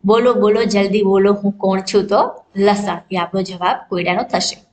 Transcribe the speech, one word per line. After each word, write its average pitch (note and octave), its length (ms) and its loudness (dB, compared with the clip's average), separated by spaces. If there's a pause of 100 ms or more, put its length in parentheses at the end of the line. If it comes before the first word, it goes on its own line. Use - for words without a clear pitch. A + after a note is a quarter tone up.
બોલો A#3 280 4
બોલો G#3 300 2
જલ્દી G3 400 0
બોલો G3 300 4
હું G3+ 180 -2
કોણ F#3+ 300 -2
છું, G3+ 260 0
તો A#3 380 -2 (100)
લસણ G3+ 460 0 (100)
એ F#3 40 -6
આપણો F3 260 -2
જવાબ F3+ 360 -2 (120)
કોયડાનો F3+ 340 -2
થશે. - 340 -4 (160)